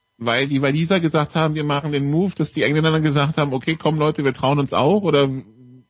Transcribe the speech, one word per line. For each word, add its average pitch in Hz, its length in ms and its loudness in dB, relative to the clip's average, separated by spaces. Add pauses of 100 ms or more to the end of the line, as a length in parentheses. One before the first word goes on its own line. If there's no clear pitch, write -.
(180)
weil 120 300 0
die 139 160 -2
Waliser 160 380 2
gesagt 156 340 0
haben, 156 220 0
wir 151 80 -4
machen 147 260 -2
den 143 180 -2
Move, 175 280 0
dass 156 160 -2
die 151 100 -4
Engländer 156 300 2
dann 156 100 0
gesagt 147 340 0
haben, 143 160 0
okay, 131 240 -2
komm 160 220 -2
Leute, 151 260 0
wir 135 80 2
trauen 139 280 0
uns 135 120 -4
auch? 151 300 2
Oder 143 260 4 (600)